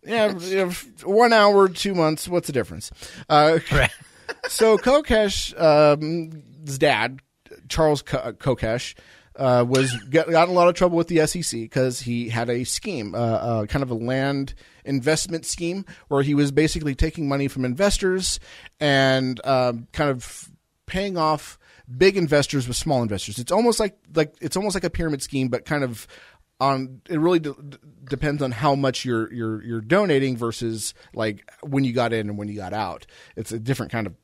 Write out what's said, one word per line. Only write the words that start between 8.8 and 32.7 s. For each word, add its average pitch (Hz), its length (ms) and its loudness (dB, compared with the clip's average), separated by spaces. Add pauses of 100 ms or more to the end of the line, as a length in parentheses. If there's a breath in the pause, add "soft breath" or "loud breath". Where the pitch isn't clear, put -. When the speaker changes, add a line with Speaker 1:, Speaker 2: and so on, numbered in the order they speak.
Speaker 1:
uh, 123 300 2
was 131 280 0 (160)
got, 160 180 2
got 165 200 4
in - 20 -4
a 180 60 2
lot 175 120 6
of 170 60 2
trouble 175 240 2
with 170 100 0
the 165 120 2
S 151 160 0
E 175 40 -6
C 117 280 -6
'cause 127 320 -2
he 120 280 -4
had 117 220 -4
a 123 140 -2
scheme, 107 500 -8
uh, 107 40 -4
uh, 113 480 -2
kind 139 160 -4
of 127 80 -6
a 120 40 -4
land 135 600 -4 (300 soft breath)
investment 156 600 -2
scheme 175 380 -6 (240 loud breath)
where 139 140 2
he 143 120 0
was 143 160 2
basically 151 440 0
taking 156 340 -2
money 139 180 -2
from 131 180 -4
investors 185 760 0 (400 loud breath)
and, 131 680 2
um, 123 460 0
kind 147 180 0
of - 400 -8 (360)
paying 190 300 -4
off 156 420 -2 (380 soft breath)
big 190 200 6
investors 147 500 2
with 123 100 -6
small 135 260 0
investors. 101 360 -6
It's 123 140 -4
almost 220 280 2
like, 208 160 -2 (180)
like, 151 260 0
it's - 160 -4
almost 196 180 -2
like 185 100 -4
a 165 60 -2
pyramid 156 320 -4
scheme, 131 260 -4
but 120 160 -4
kind 147 200 -2
of 117 220 -8 (520 loud breath)
on, 131 500 -2
it 165 100 -2
really 170 200 4
de-, 147 160 -4
de-, 143 240 -20 (320)
depends 143 320 -2
on 131 80 -2
how 139 240 0
much 135 320 -2
you're, 113 260 -2
you're, 110 300 -6
you're 117 180 -6
donating 135 560 2
versus, 113 560 -6 (220 soft breath)
like, 107 340 -6 (140)
when 139 220 0
you 123 100 0
got 117 180 0
in 110 160 -2
and 104 80 -8
when 104 120 -8
you 104 80 -10
got 95 180 -10